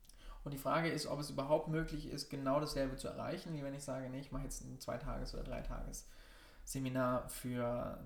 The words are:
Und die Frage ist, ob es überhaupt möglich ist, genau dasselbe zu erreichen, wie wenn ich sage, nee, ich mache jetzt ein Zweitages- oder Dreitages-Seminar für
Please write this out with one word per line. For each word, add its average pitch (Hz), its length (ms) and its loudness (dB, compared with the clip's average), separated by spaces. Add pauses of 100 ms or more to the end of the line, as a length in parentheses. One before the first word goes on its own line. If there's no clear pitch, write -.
(460)
Und 143 60 -4
die 139 60 -4
Frage 156 320 4
ist, 151 180 0
ob 147 120 0
es 147 100 -2
überhaupt 147 400 4
möglich 160 400 0
ist, 123 200 -4
genau 139 300 4
dasselbe 139 380 2
zu 120 100 -4
erreichen, 165 460 -4
wie 147 100 -2
wenn 139 100 -4
ich 139 100 -6
sage, 131 260 -2
nee, 131 100 -4
ich 139 140 -8
mache 135 100 0
jetzt - 180 -4
ein 127 180 -8
Zweitages- 127 540 -2
oder 120 100 -2
Dreitages-Seminar - 1900 0
für 120 760 0